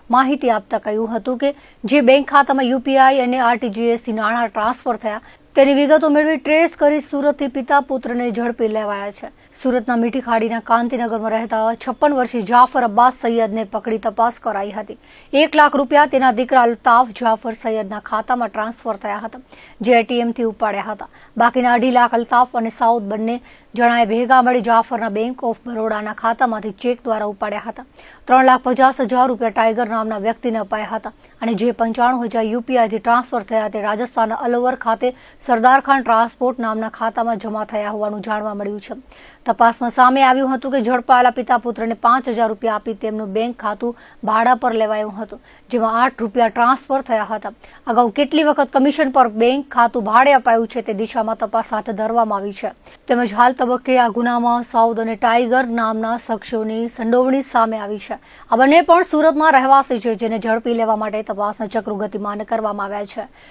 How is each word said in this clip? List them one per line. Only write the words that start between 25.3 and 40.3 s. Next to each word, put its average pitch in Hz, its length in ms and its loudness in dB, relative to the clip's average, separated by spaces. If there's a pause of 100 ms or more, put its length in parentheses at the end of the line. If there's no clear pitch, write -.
of 226 60 -4 (100)
બરોડાના 220 480 -6
ખાતામાંથી 226 580 -2
ચેક 240 340 -4
દ્વારા 214 200 -2
ઉપાડ્યા 208 420 -8
હતા. 240 180 -14 (400)
ત્રણ 262 200 4
લાખ 254 180 6
પચાસ 262 360 2
હજાર 254 280 2
રૂપિયા 233 220 -2
ટાઇગર 226 380 0
નામના 220 300 -4
વ્યક્તિને 226 400 -4
અપાયા 214 340 -6
હતા 214 220 -8 (280)
અને 233 120 -4
જે 220 180 0
પંચાણું 240 540 0
હજાર 226 180 -2
યુ 220 160 -4
પી 254 180 -2
આઈથી 220 220 0
ટ્રાન્સફર 233 440 0
થયા 214 260 -4
તે 208 120 -6
રાજસ્થાનના 220 540 -2
અલવર 247 400 -2
ખાતે 240 380 -2 (320)
સરદારખાન 262 580 4
ટ્રાન્સપોર્ટ 233 560 0
નામના 220 300 -4
ખાતામાં 226 480 -4
જમા 214 260 -8
થયા 208 260 -6
હોવાનું 208 320 -6
જાણવા 214 320 -6
મળ્યું 202 280 -8
છે. - 120 -16 (520)
તપાસમાં 233 460 2
સામે 254 300 4
આવ્યું 262 340 4